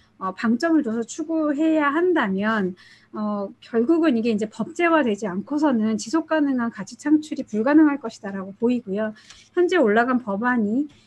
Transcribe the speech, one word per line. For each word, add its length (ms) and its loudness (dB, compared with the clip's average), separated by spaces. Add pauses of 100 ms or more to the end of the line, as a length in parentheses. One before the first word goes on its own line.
(180)
어, 140 -6
방점을 520 2
둬서 180 -4
추구해야 920 0
한다면, 840 0 (360)
어, 360 -6 (120)
결국은 560 2
이게 140 0
이제 180 -2
법제화되지 800 0
않고서는 720 0
지속 300 -2
가능한 420 0
가치 260 -12
창출이 480 0
불가능할 560 4
것이다라고 600 -10
보이고요. 520 -2 (420)
현재 220 2
올라간 440 4
법안이 680 -2 (180)